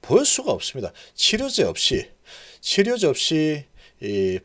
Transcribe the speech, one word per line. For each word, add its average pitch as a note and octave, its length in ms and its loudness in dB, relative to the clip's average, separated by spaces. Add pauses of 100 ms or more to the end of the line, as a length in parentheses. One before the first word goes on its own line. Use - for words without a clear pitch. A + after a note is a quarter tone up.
볼 B3 240 4
수가 - 280 0
없습니다. G2 400 -6 (220)
치료제 A3 500 0
없이, - 460 -2 (500)
치료제 G#3 460 0
없이 D#3 580 0 (360)
이 F#2+ 440 -2